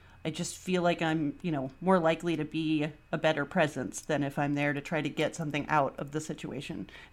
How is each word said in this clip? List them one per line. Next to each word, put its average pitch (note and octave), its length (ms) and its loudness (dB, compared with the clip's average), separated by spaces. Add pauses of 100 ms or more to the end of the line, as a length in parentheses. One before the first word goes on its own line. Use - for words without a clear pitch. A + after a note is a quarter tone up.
(240)
I D#3+ 60 0
just E3+ 260 -6
feel F3+ 260 0
like F3 200 2
I'm, D#3+ 400 2
you F3 100 0
know, C3+ 180 -2 (100)
more F#3 200 6
likely E3 360 2
to D3+ 80 -2
be D#3 440 0 (240)
a D#3+ 60 -2
better D3+ 260 2
presence C#3+ 560 0
than C#3+ 240 0
if C#3 140 -4
I'm C#3+ 180 0
there D3 160 2
to C#3+ 80 -2
try D3+ 200 -2
to D3 80 -2
get - 280 0
something D3 320 -4
out D3 300 4
of C#3+ 120 -8
the D#3 100 -4
situation. - 680 -8 (240)